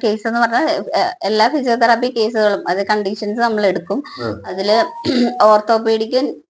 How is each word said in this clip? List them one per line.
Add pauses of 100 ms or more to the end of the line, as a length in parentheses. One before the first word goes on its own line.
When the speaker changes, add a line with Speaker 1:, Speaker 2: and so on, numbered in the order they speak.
Speaker 1:
കേസ്
എന്ന്
പറഞ്ഞാൽ,
എ-,
എല്ലാ
ഫിസിയോതെറാപ്പി
കേസുകളും
അത്
കണ്ടീഷൻസ്
നമ്മൾ
എടുക്കും. (180)
Speaker 2:
ഉം.
Speaker 1:
അതില്
<clears throat>
ഓർത്തോപീഡിക്, (140)